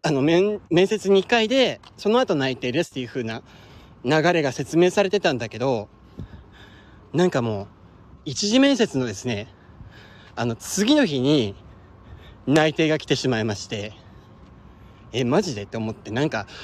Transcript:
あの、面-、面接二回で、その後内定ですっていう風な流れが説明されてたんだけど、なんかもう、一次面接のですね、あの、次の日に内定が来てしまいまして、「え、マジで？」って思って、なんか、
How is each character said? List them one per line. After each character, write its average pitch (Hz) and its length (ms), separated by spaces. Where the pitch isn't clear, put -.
あ 160 100
の、 135 100
面-、 185 380
面 175 160
接 196 240
二 196 140
回 226 240
で、 233 320
そ - 120
の 233 120
後 202 160
内 131 200
定 123 140
で 165 140
す - 80
っ - 20
て 156 60
い 160 60
う - 20
風 127 160
な 113 180
流 151 180
れ 165 100
が 135 100
説 151 240
明 175 140
さ 202 120
れ 190 80
て 202 100
た 170 120
ん 123 60
だ 113 100
け 110 100
ど、 120 300
な 180 140
ん 175 40
か 127 120
も 107 200
う、 101 40
一 175 240
次 240 120
面 277 160
接 202 220
の 127 80
で 107 80
す - 120
ね、 107 220
あ 113 80
の、 120 100
次 208 400
の 294 100
日 143 160
に 127 340
内 156 280
定 160 140
が 156 100
来 - 80
て 139 100
し 135 120
ま 123 120
い 110 40
ま 107 100
し - 120
て、 107 260
「え、 127 120
マ 147 180
ジ 156 120
で？」 101 100
っ - 20
て - 100
思 110 160
っ - 20
て、 - 160
な 123 140
ん 151 60
か、 107 160